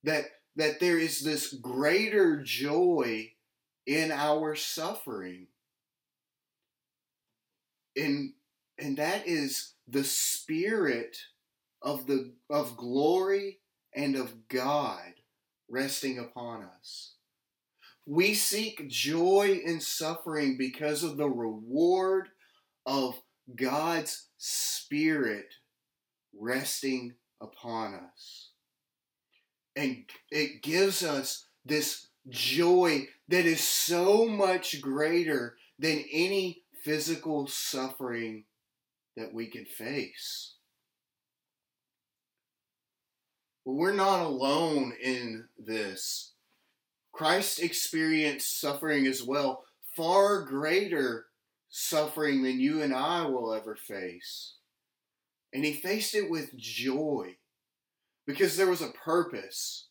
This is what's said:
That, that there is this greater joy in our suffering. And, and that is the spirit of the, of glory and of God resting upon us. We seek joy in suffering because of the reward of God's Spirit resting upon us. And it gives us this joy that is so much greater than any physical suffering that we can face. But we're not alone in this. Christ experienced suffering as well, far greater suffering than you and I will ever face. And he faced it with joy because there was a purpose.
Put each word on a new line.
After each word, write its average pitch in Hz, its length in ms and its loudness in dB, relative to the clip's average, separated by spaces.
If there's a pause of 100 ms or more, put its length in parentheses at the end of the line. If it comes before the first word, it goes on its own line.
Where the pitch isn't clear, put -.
That, 151 240 0 (300)
that 151 220 2
there 175 200 4
is 160 240 0
this 151 300 -2
greater 151 880 4
joy 131 920 2 (520)
in 156 260 2
our 151 420 2
suffering. 101 920 -8 (2500)
And, 143 380 -2 (440)
and 139 200 -2
that 180 280 0
is 147 480 -2 (140)
the 135 160 0
spirit 156 1120 0 (640)
of 135 260 -4
the, 127 280 0 (160)
of 131 260 -2
glory 185 840 2 (340)
and 135 220 0
of 117 320 -8
God 131 680 -2 (540)
resting 131 500 -2
upon 117 440 -10
us. - 500 -18 (920)
We 180 280 4
seek 208 540 -2
joy 175 760 4
in 165 160 -2
suffering 156 760 -2
because 151 440 -2
of 147 140 -4
the 147 120 0
reward 147 1000 0 (560)
of 131 380 -2 (320)
God's 151 840 -2
Spirit 143 1160 -2 (840)
resting 127 760 -4 (260)
upon 110 540 -8
us. - 560 -18 (1300)
And 135 280 -2 (260)
it 151 320 -2
gives 190 400 2
us 143 440 -2 (180)
this 147 440 -2 (200)
joy 151 800 4 (200)
that 175 180 6
is 160 140 4
so 190 640 4
much 185 560 0
greater 151 760 0 (220)
than 151 340 0
any 185 520 0 (180)
physical 151 640 -2
suffering 120 960 -6 (720)
that 113 160 -10
we 113 140 -6
can 104 180 -14
face. - 920 -10 (3000)
But 131 80 -4
we're 175 220 2
not 196 260 4
alone 143 720 2 (100)
in 120 460 -4 (100)
this. 107 760 -6 (800)
Christ 175 480 0
experienced 160 1000 0
suffering 143 460 2
as 131 160 0
well, 135 420 -2 (320)
far 190 460 4
greater 147 840 0 (420)
suffering 151 760 0
than 127 180 0
you 151 220 4
and 135 120 2
I 160 320 0
will 120 280 -2
ever 107 220 -6
face. - 800 -12 (1000)
And 139 120 -2
he 151 80 0
faced 202 420 -2
it 202 140 0
with 147 280 -4
joy 120 800 -4 (880)
because 151 300 2
there 190 100 6
was 175 160 2
a 147 80 -4
purpose. - 1000 -4